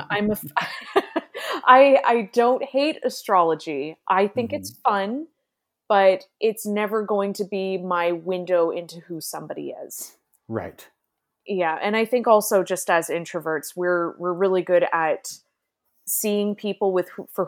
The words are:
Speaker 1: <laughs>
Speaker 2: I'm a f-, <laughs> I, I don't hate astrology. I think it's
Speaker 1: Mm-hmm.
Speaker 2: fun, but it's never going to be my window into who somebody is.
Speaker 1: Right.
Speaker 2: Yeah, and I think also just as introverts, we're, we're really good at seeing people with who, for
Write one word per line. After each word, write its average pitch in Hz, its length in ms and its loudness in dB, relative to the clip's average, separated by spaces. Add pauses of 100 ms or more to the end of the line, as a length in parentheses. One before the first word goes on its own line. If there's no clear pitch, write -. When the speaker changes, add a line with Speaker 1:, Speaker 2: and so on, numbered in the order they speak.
Speaker 1:
<laughs> - 40 -14
Speaker 2:
I'm 208 200 -2
a 214 40 0
f-, - 120 -8 (500)
<laughs> 403 80 4 (640)
I, 269 400 8
I 233 260 2
don't 240 320 2
hate 277 400 -2
astrology. 160 960 0 (100)
I 190 200 2
think 233 260 -6
it's 285 180 -10
Speaker 1:
Mm-hmm. - 180 -2
Speaker 2:
fun, 214 380 -2 (640)
but 190 340 6 (160)
it's 220 260 -2
never 208 380 -2
going 202 300 -2
to 202 100 -6
be 190 340 -4
my 175 360 0
window 175 560 0
into 165 320 -10
who 165 180 -12
somebody 156 560 -10 (100)
is. - 300 -16 (320)
Speaker 1:
Right. 98 400 -8 (580)
Speaker 2:
Yeah, 175 360 -2
and 208 160 -2
I 226 80 0
think 233 220 0
also 208 360 6
just 180 280 -4
as 165 180 2
introverts, 156 680 -6
we're, 175 420 -2
we're 175 160 -4
really 185 280 2
good 175 320 4
at 160 400 -2 (720)
seeing 208 500 -2
people 196 360 -2
with 180 180 0
who, - 220 -16
for 190 160 -2